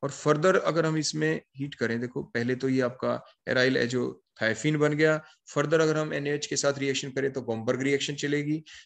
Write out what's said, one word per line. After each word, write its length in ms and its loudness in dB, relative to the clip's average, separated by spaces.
और 80 -4
फर्दर 460 4
अगर 280 0
हम 120 0
इसमें 440 -2
हीट 200 -8
करें, 260 -2
देखो 240 -6
पहले 300 -2
तो 140 -2
ये 120 2
आपका 400 -2
एराइल 300 2
एजोथायोफीन 1000 -2
बन 160 4
गया, 240 4
फर्दर 320 2
अगर 180 4
हम 160 -2
एनएच 320 -4
के 100 -4
साथ 240 0
रिएक्शन 320 -2
करें 220 -2
तो 80 -4
गोमबर्ग 400 -2
रिएक्शन 340 0
चलेगी, 480 -2